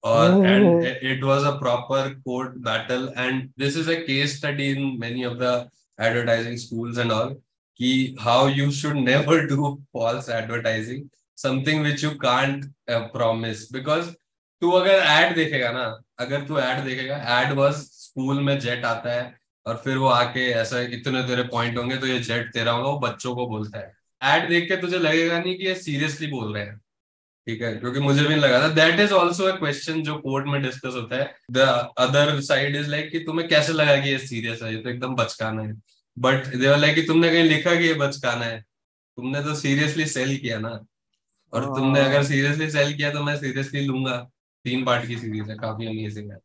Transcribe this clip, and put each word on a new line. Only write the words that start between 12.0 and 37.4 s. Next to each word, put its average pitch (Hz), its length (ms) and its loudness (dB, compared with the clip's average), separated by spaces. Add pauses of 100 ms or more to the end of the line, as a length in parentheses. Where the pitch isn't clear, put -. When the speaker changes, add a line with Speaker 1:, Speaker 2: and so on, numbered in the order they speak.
Speaker 1:
you 151 80 0 (120)
can't, 139 400 2 (260)
uh, 117 120 0 (140)
promise। 113 640 -2
Because 151 280 -2 (540)
तू 170 100 4
अगर 185 240 6
एड 170 400 6
देखेगा 143 380 0
ना, 123 280 -6 (180)
अगर 135 220 -4
तू 139 180 -4
एड 131 260 0
देखेगा, 131 320 -6
एड 123 380 0
was 139 180 4
school 139 680 -6
में 139 200 0
jet 123 240 -4
आता 120 280 -4
है 123 340 -8 (200)
और 113 80 -4
फिर 131 220 -4
वो 135 100 2
आके 123 440 2
ऐसा, 117 300 0
"इतने 123 420 -4
तेरे 127 200 -2
point 120 360 -2
होंगे 123 180 -4
तो 131 100 -4
ये 127 120 0
jet 117 340 -4
तेरा 117 200 0
होगा", 123 160 -2
वो 143 100 -2
बच्चों 123 360 -4
को 123 120 -4
बोलता 107 320 -8
है। 98 140 -14 (320)
एड 160 240 2
देख 170 200 0
के 185 80 0
तुझे 180 220 -4
लगेगा 165 400 2
नहीं 185 200 -4
कि 190 60 -8
ये 185 100 0
seriously 151 560 -6
बोल 110 240 -6
रहे 104 100 -6
हैं, 104 120 -14 (680)
ठीक 113 160 -6
है, 113 140 -4
क्योंकि 127 240 -4
मुझे 143 240 4
भी 151 100 2
लगा 135 260 4
था। 156 140 2
That 165 220 6
is 202 160 4
also 175 300 4
a 190 160 2
question 156 440 -4
जो 151 120 -4
court 139 320 -4
में 139 160 -2
discuss 127 320 -6
होता 123 220 -6
है। 139 180 -4 (180)
The 131 140 6 (400)
other 143 200 4
side 143 560 0
is - 20 -4
like 147 260 -6
कि 165 80 -4
तुम्हें 165 300 -4
कैसे 151 240 4
लगा 147 280 6
कि 139 80 -2
ये 135 100 0
serious 117 440 -6
है, 110 140 -6
ये 110 60 -8
तो 123 80 -6
एकदम 127 240 -6
बचकाना 110 480 -2
है। 107 120 -8 (460)
But 131 240 2
they 127 200 -2
were 143 160 6
like 151 140 4
कि 160 80 2
तुमने 160 280 4
कहीं 165 140 6